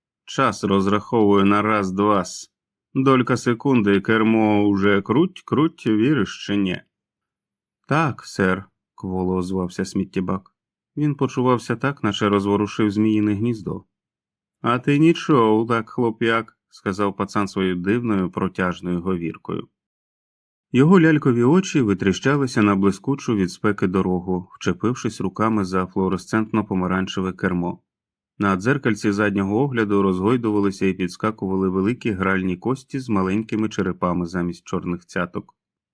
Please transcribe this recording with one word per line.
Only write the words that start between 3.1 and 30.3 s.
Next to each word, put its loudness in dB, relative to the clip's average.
секунди, 2
кермо 2
уже 2
круть-круть, -2
віриш 0
чи -4
ні?" -2
"Так, -2
сер", -2
кволо -4
озвався -4
сміттєбак. -6
Він -2
почувався 0
так, -4
наче 0
розворушив 2
зміїне 2
гніздо. -4
"А 0
ти 2
нічого 4
так, -2
хлоп'як", -2
сказав -2
пацан -2
своєю -2
дивною 0
протяжною -4
говіркою. -6
Його 6
лялькові 4
очі 2
витріщалися 0
на 4
блискучу 0
від -2
спеки -2
дорогу, -2
вчепившись -4
руками -2
за -2
флуоресцентно-помаранчеве -2
кермо. -4
На 0
дзеркальці -2
заднього 0
огляду 0
розгойдувалися 0